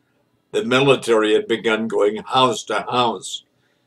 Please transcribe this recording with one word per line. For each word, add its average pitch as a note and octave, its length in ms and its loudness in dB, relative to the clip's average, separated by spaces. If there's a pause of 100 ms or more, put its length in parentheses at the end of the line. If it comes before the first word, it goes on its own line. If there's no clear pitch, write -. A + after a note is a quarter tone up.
(520)
the G#2 120 -2
military A#2 720 2
had G#2+ 140 2
begun A2 400 -2
going G#2 300 0
house B2+ 480 0
to G#2 160 -4
house A#2 640 -4 (420)